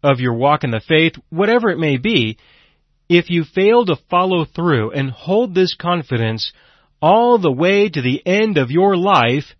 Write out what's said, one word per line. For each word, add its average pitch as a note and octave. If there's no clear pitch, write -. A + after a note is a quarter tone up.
of C#3
your B2
walk C#3
in B2+
the A2
faith, D#3+
whatever G#3+
it E3+
may D3+
be. B2+
If F3
you E3+
fail G#3+
to E3+
follow F3+
through C#3
and C3+
hold F#3+
this F#3
confidence B2
all A#3
the E3+
way F#3+
to D#3+
the B2+
end G3+
of C3
your F#3+
life, D3